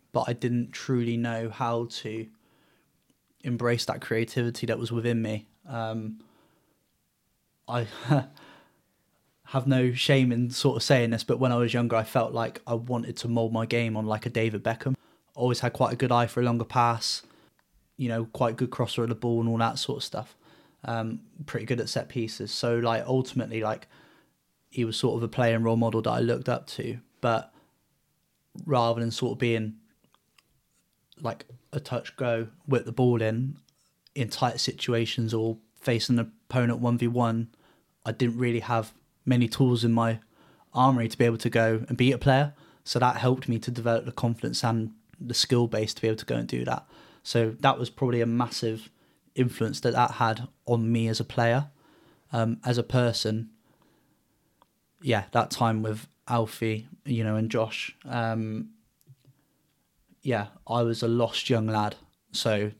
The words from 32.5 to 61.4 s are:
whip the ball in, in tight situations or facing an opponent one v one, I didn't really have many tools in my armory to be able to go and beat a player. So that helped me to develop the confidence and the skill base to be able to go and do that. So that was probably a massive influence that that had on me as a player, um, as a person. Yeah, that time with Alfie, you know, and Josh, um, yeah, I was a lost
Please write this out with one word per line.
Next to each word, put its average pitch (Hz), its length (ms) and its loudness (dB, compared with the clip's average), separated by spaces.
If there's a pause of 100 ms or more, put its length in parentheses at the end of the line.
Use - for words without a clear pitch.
whip 131 200 2
the 117 60 -8
ball 120 300 4
in, 113 360 -2 (580)
in 120 140 -2
tight - 300 -2
situations 117 720 -2
or 113 240 0 (220)
facing 120 400 2
an 110 120 -4 (180)
opponent 120 300 2
one 120 180 2
v 120 100 2
one, 117 420 0 (560)
I 113 60 -4
didn't 117 260 0
really 120 240 0
have 113 320 -2 (320)
many 123 220 4
tools 123 360 2
in 117 80 4
my 113 280 2 (540)
armory 123 340 4
to 110 100 -8
be 120 80 6
able 117 120 4
to 117 120 0
go 113 380 2
and 123 100 -4
beat 123 140 6
a 123 60 2
player. 143 360 4 (300)
So - 160 -2
that 123 180 4
helped 131 300 2
me 117 120 2
to 123 120 -6
develop 117 340 0
the 123 60 -8
confidence 117 520 -2
and 113 280 2 (280)
the 120 160 -6
skill 120 320 2
base 110 260 -2
to - 80 -18
be 113 60 2
able 110 100 0
to - 80 -10
go 117 100 -2
and 117 120 -2
do 123 180 -4
that. 123 200 -4 (380)
So 113 360 2
that 135 180 4
was 123 140 -4
probably 120 300 0
a 117 40 2
massive 117 640 -2 (460)
influence 123 460 0
that 117 120 0
that 123 180 2
had 117 360 -2 (180)
on 117 260 2
me 113 160 2
as 113 120 0
a - 40 0
player, 120 460 2 (640)
um, 113 320 0
as 123 140 2
a 117 40 2
person. 113 680 0 (1500)
Yeah, 110 280 2
that 117 200 0
time 110 320 0
with 107 240 -6 (200)
Alfie, 113 600 -2 (180)
you 120 180 0
know, 107 120 0
and 110 160 0
Josh, - 440 -2 (100)
um, 113 640 -4 (1500)
yeah, 107 260 -2 (200)
I 117 160 0
was 117 180 -2
a 117 60 0
lost 117 420 0